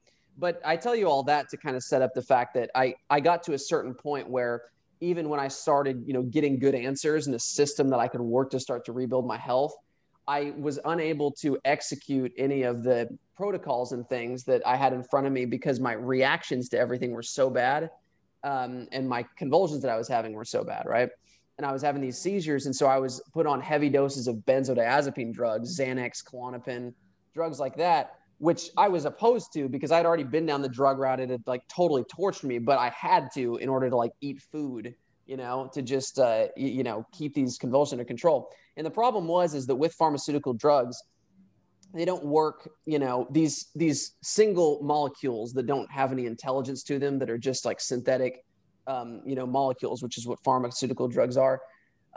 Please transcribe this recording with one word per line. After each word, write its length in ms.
But 260
I 120
tell 180
you 140
all 160
that 260
to 60
kinda 240
set 200
up 140
the 80
fact 320
that 220
I, 180
I 80
got 260
to 100
a 40
certain 360
point 360
where 320
even 280
when 100
I 100
started, 580
you 80
know, 80
getting 360
good 160
answers 520
and 100
a 20
system 520
that 80
I 100
could 140
work 280
to 100
start 260
to 60
rebuild 340
my 100
health, 380
I 300
was 300
unable 460
to 220
execute 720
any 240
of 220
the 240
protocols 560
and 160
things 360
that 220
I 100
had 180
in 80
front 240
of 60
me 120
because 340
my 140
reactions 800
to 80
everything 320
were 140
so 260
bad, 400
um, 480
and 160
my 180
convulsions 460
that 80
I 80
was 100
having 240
were 120
so 200
bad, 220
right? 240
And 80
I 60
was 100
having 180
these 180
seizures. 480
And 80
so 120
I 120
was 240
put 140
on 140
heavy 300
doses 360
of 100
benzodiazepine 840
drugs, 460
Xanax, 460
Klonopin, 680
drugs 280
like 160
that, 360
which 380
I 120
was 160
opposed 500
to 140
because 240
I'd 120
already 200
been 200
down 160
the 80
drug 300
route. 220
It 100
had, 160
like, 220
totally 360
torched 380
me, 160
but 200
I 120
had 440
to 220
in 120
order 200
to, 80
like, 140
eat 220
food, 520
you 120
know, 360
to 80
just, 380
uh, 380
y-, 80
you 180
know, 300
keep 220
these 220
convulsions 380
under 100
control. 460
And 80
the 60
problem 380
was, 260
is 140
that 80
with 180
pharmaceutical 580
drugs, 480
they 100
don't 200
work, 440
you 140
know, 320
these, 460
these 480
single 580
molecules 720
that 140
don't 260
have 180
any 160
intelligence 560
to 160
them, 220
that 100
are 80
just, 260
like, 160
synthetic, 600
um, 360
you 120
know, 100
molecules, 560
which 160
is 80
what 180
pharmaceutical 640
drugs 300
are. 240